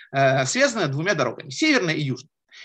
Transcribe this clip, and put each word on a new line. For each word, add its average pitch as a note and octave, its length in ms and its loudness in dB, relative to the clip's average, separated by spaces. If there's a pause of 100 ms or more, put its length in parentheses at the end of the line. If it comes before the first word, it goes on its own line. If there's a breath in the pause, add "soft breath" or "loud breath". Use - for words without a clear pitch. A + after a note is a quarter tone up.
(120 loud breath)
э, C3+ 320 2
связаны A3+ 440 0
двумя D#3+ 260 -2
дорогами, B2 340 -4
северной F#3+ 460 0
и D3+ 80 -4
южной. C3 260 -6 (360 loud breath)